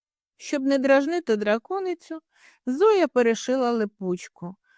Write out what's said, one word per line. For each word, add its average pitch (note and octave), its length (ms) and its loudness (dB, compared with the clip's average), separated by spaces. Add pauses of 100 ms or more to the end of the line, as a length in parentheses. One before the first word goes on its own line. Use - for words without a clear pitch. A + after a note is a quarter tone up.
(380)
Щоб C#4 260 -6
не C#4 140 2
дражнити C4+ 580 2
драконицю, D#4+ 840 -4 (460)
Зоя F4 420 4
перешила A#3+ 640 0
липучку, F#3+ 840 -6 (220)